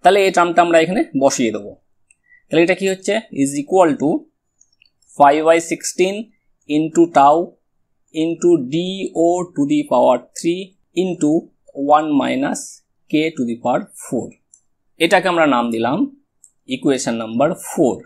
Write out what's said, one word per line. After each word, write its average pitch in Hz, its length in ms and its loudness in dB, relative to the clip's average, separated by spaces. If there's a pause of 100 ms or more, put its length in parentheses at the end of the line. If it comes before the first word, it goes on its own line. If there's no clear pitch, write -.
তাহলে 196 240 4
এই 185 100 0
টার্মটা 175 300 2
আমরা 170 180 2
এখানে 185 160 -4 (220)
বসিয়ে 127 340 2
দেবো। 104 140 -12 (760)
তাহলে 160 200 2
এটা 180 140 0
কি 190 120 -4
হচ্ছে? 190 220 -4 (280)
Is 139 80 0 (120)
equal 175 280 2 (120)
to 143 80 0 (1080)
five 143 300 4
by 165 100 6 (120)
sixteen 180 460 -4 (600)
into 160 260 2 (160)
tau 143 180 6 (840)
into 165 280 0 (220)
D 160 40 -4 (480)
O - 20 2 (280)
to 143 160 -2
the 147 100 0 (120)
power 127 260 2 (200)
three 175 240 -4 (400)
into 170 280 -2 (680)
one 156 120 0 (120)
minus 127 400 -4 (500)
K - 20 -6 (240)
to 135 120 -4
the 117 160 -6
power 135 180 -2 (220)
four। 110 240 -8 (760)
এটাকে 180 280 2
আমরা 165 220 2
নাম 120 100 0 (100)
দিলাম 120 240 -2 (800)
ইকুয়েশন 127 460 -2
নাম্বার 117 260 -2 (200)
ফোর। 120 380 0